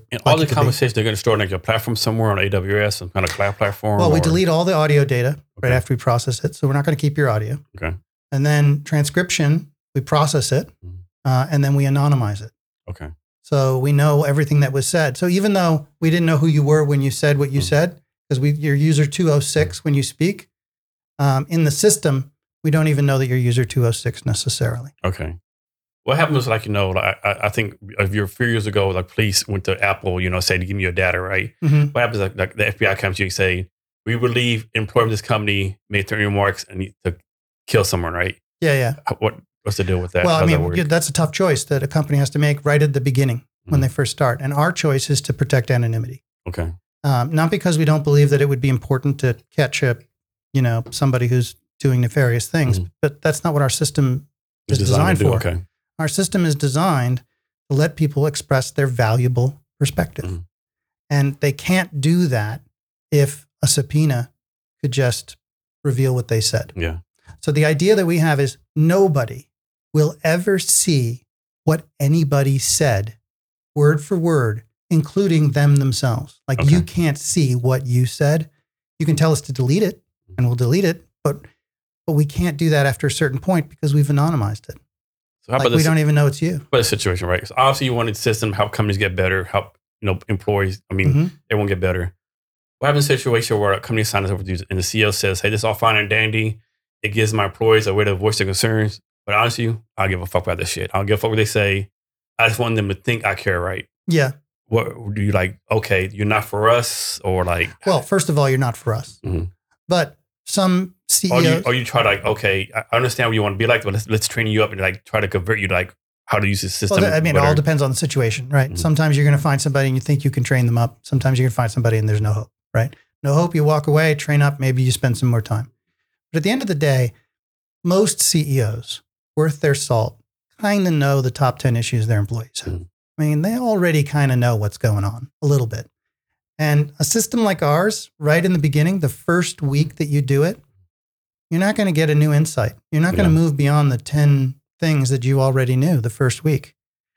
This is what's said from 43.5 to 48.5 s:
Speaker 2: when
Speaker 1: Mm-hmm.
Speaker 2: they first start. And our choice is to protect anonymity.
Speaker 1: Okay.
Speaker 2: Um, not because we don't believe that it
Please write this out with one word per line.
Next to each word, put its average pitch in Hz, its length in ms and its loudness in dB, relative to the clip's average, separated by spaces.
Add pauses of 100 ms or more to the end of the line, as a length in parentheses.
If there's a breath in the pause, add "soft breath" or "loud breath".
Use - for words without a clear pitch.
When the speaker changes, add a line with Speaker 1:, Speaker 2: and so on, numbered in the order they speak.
Speaker 2:
when - 120 0
Speaker 1:
Mm-hmm. - 40 4
Speaker 2:
they 131 80 2
first 131 240 -4
start. 127 300 0
And 135 100 -4
our 151 200 0
choice 139 360 0
is 139 140 0
to - 100 -4
protect 127 380 0
anonymity. 120 520 -2 (240)
Speaker 1:
Okay. 85 240 -6 (320)
Speaker 2:
Um, 139 320 0
not 160 160 2
because 180 280 0
we 160 80 2
don't 151 180 2
believe 147 240 4
that 139 140 4
it 143 80 2